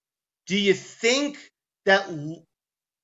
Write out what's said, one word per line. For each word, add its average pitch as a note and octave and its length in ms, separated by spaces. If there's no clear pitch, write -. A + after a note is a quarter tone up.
Do F#3 120
you G3+ 140
think C4+ 640
that G3 240
L-, D#3 380